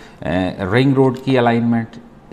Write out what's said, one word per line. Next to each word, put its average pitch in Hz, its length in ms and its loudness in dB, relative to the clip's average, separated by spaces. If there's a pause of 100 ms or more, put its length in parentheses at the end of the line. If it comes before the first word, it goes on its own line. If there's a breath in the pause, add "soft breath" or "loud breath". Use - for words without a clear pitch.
(600 loud breath)
रिंग 123 340 2
रोड 131 280 2
की 135 140 0
अलाइनमेंट, 117 520 0 (440)